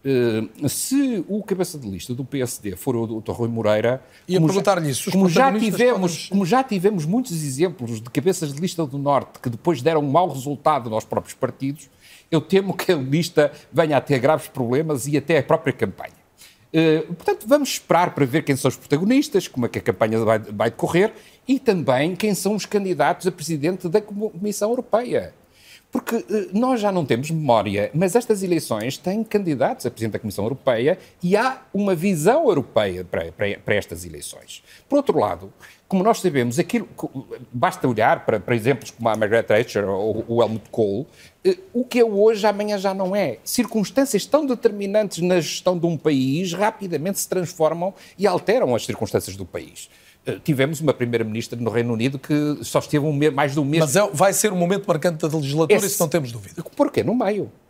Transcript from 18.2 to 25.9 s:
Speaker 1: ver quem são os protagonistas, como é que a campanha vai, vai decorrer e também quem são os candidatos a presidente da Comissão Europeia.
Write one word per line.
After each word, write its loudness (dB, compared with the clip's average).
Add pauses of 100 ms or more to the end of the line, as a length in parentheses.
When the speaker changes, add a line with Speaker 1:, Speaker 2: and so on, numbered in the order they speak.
Speaker 1:
ver 0
quem 0
são 0
os -2
protagonistas, 0
como -2
é -4
que -6
a -4
campanha 2
vai, 4
vai -2
decorrer 0 (340)
e 2
também 2
quem 0
são 0
os -6
candidatos 0
a 2
presidente -4
da 2
Comissão -6
Europeia. -2 (560)